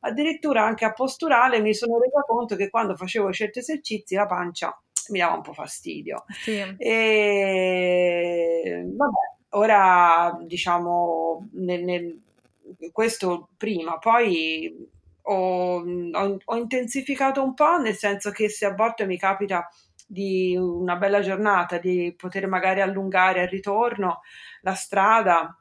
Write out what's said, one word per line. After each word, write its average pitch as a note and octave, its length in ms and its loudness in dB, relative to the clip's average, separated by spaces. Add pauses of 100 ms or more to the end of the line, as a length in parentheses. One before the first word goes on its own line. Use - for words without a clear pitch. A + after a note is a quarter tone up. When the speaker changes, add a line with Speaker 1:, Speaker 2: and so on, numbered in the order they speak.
Speaker 1:
addirittura C#4+ 640 0
anche A3+ 220 0
a A3 60 0
posturale B3+ 680 2
mi G#3+ 140 2
sono A#3 240 0
resa C4 280 2
conto A#3 300 -2
che G3 140 -2
quando G#3 260 -2
facevo F#3+ 360 -2
certi G#3 260 -6
esercizi B3 560 -6
la G3+ 120 2
pancia F3 520 -6 (300)
mi G3+ 100 -4
dava E3+ 160 2
un D#3+ 80 -8
po' - 100 -14
fastidio. - 720 -10 (160)
Speaker 2:
Sì. G3+ 380 -4
Speaker 1:
E, F3+ 2000 2 (120)
vabbè, B3 180 0 (360)
ora, F3+ 920 6
diciamo, F3 1080 -2
nel, F3+ 320 -4
nel, F3 360 -6 (720)
questo G3 640 -2
prima, E3+ 420 -4
poi E3 920 0 (400)
ho, F3+ 520 0
ho, F3+ 640 -4
ho A#3 120 -4
intensificato C4 840 -2
un C4 120 -2
po', D#4+ 240 4
nel A3 160 0
senso G3+ 360 -4
che G#3 180 -2
se G#3 180 -4
a F#3+ 80 -2
volte A3 320 0
mi F#3 120 -4
capita G3 500 -2 (380)
di F#3 500 -2
una F3+ 400 -2
bella G3 240 2
giornata F#3+ 580 0
di F3 380 -2
poter F#3+ 300 -6
magari F#3+ 340 0
allungare F#3+ 640 2
al F3+ 60 -2
ritorno G3+ 720 -2 (420)
la F#3+ 120 -2
strada F#3+ 880 2